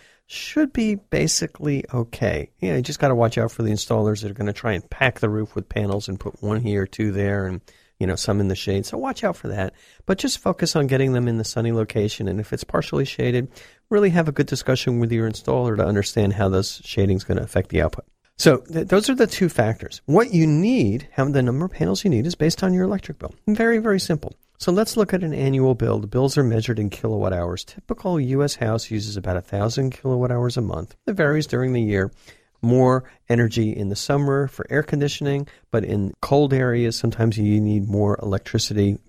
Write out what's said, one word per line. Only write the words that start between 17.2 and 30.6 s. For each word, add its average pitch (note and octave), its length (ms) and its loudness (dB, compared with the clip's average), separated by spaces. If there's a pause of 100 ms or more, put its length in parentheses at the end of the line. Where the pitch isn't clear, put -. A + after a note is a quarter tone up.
gonna - 180 -2
affect - 280 -2
the E2 120 2
output. - 220 -4 (320)
So D#3 220 4
th-, E3 280 -6
those G3+ 240 2
are C4 60 0
the B3 100 4
two - 220 0
factors. - 580 -2
What A3 260 4
you D#3+ 140 6
need, D#3 640 2
how C3+ 160 0
the C#3 140 2
number B2+ 220 0
of F#3 80 -6
panels F3+ 320 -2
you G3 60 2
need, A#2+ 160 2
is F3 100 -4
based - 260 0
on F#3 100 2
your F#3 120 2
electric F#3+ 340 -4
bill. - 160 -14 (140)
Very, A3+ 300 2
very G#3+ 200 0
simple. - 380 -4 (220)
So - 140 0
let's G#3+ 240 0
look G3+ 180 2
at F3+ 80 -2
an D#3 120 -4
annual C3 400 2
bill. A#2 240 0
The G#2 80 -4
bills B2+ 300 0
are C#3+ 80 4
measured A2 340 0
in G#2 120 -2
kilowatt G2+ 420 -2
hours. F2 320 -4
Typical - 560 -4
U C3+ 220 0
S C#3+ 140 -2
house A2+ 340 -2
uses G#2+ 260 -4
about F#2 200 -2
a F2+ 40 -2
thousand A2+ 500 -2
kilowatt B2 420 -2
hours A#2+ 240 0
a - 40 0